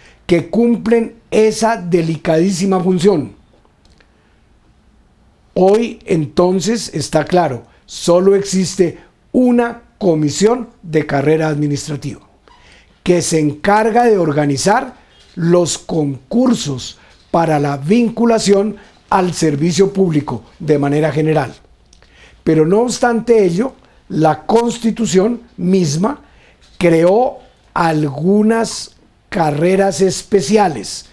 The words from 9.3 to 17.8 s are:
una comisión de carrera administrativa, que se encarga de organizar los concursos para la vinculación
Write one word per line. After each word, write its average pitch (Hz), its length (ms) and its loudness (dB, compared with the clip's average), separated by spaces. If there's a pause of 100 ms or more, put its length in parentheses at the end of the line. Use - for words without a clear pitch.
una 240 520 0 (160)
comisión 185 680 0 (140)
de 156 240 -2
carrera 156 420 0
administrativa, 147 720 -6 (840)
que 175 200 0
se 160 180 -2
encarga 214 640 0
de 220 140 4
organizar 147 760 0 (380)
los 170 440 0
concursos 147 1200 -4 (320)
para 160 280 0
la 143 180 -2
vinculación 214 1000 0 (320)